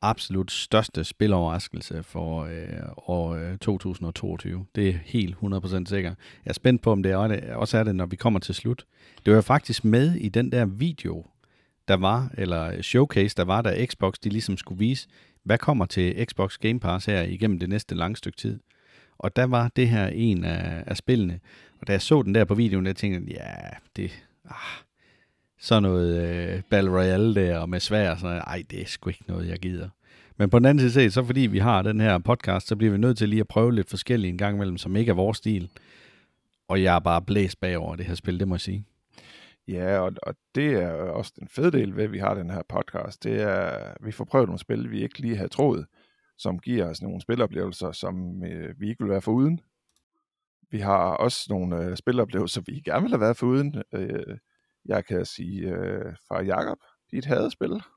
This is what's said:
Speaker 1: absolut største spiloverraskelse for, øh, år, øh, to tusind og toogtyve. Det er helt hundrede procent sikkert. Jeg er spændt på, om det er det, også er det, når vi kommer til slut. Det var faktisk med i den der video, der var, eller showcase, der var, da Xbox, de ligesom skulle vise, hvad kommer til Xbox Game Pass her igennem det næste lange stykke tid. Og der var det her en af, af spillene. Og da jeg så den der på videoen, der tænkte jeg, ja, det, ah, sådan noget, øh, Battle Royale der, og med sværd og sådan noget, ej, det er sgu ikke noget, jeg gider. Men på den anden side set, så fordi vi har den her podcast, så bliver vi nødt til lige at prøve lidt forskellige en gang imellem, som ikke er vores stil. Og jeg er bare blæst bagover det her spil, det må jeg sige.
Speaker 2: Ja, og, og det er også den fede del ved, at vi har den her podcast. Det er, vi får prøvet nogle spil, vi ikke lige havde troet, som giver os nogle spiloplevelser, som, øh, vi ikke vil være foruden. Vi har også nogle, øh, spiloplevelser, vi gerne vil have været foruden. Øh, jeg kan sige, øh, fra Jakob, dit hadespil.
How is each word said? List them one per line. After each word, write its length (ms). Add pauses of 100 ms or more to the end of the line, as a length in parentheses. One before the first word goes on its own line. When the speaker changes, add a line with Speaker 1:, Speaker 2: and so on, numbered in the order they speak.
Speaker 1:
absolut 500
største 520
spiloverraskelse 1000
for, 400
øh, 240 (300)
år, 380
øh, 220
to 200
tusind 300
og 80
toogtyve. 500 (100)
Det 140
er 160
helt 300
hundrede 260
procent 280
sikkert. 260 (300)
Jeg 40
er 40
spændt 280
på, 100
om 120
det 80
er 160
det, 160
også 340
er 60
det, 120
når 100
vi 100
kommer 240
til 160
slut. 300 (400)
Det 80
var 80
faktisk 440
med 300
i 140
den 220
der 140
video, 600 (600)
der 100
var, 360
eller 480
showcase, 540
der 80
var, 180
da 240
Xbox, 280 (100)
de 60
ligesom 280
skulle 220
vise, 280 (360)
hvad 140
kommer 280
til 400
Xbox 320
Game 220
Pass 260
her 160
igennem 380
det 100
næste 260
lange 200
stykke 220
tid. 220 (580)
Og 180
der 100
var 300
det 140
her 180
en 360
af, 440
af 100
spillene. 420 (420)
Og 60
da 40
jeg 100
så 200
den 140
der 100
på 100
videoen, 300
der 80
tænkte 400
jeg, 60
ja, 300 (260)
det, 280 (220)
ah, 360 (800)
sådan 240
noget, 400
øh, 460
Battle 220
Royale 440
der, 220
og 120
med 100
sværd 320
og 80
sådan 100
noget, 180
ej, 220
det 120
er 40
sgu 240
ikke 180
noget, 200
jeg 120
gider. 300 (480)
Men 120
på 100
den 60
anden 140
side 120
set, 220
så 100
fordi 180
vi 180
har 220
den 180
her 180
podcast, 500
så 80
bliver 160
vi 60
nødt 200
til 120
lige 100
at 80
prøve 280
lidt 140
forskellige 400
en 80
gang 180
imellem, 220
som 180
ikke 140
er 60
vores 220
stil. 320 (1000)
Og 160
jeg 120
er 40
bare 220
blæst 380
bagover 360
det 100
her 100
spil, 240
det 80
må 80
jeg 60
sige. 240 (840)
Speaker 2:
Ja, 320
og, 120 (120)
og 120 (200)
det 180
er 180
også 480
den 80
fede 240
del 240
ved, 80
at 80
vi 80
har 140
den 160
her 200
podcast. 540
Det 180
er, 520 (100)
vi 80
får 140
prøvet 220
nogle 120
spil, 320
vi 120
ikke 160
lige 160
havde 140
troet, 360 (520)
som 220
giver 260
os 160
nogle 200
spiloplevelser, 720
som, 520
øh, 360
vi 100
ikke 140
vil 80
være 100
foruden. 380 (1120)
Vi 80
har 160
også 540
nogle, 360
øh, 120
spiloplevelser, 720
vi 180
gerne 160
vil 100
have 100
været 160
foruden. 440 (120)
Øh, 440 (480)
jeg 200
kan 200
sige, 360
øh, 520 (140)
fra 160
Jakob, 340 (340)
dit 140
hadespil. 560 (160)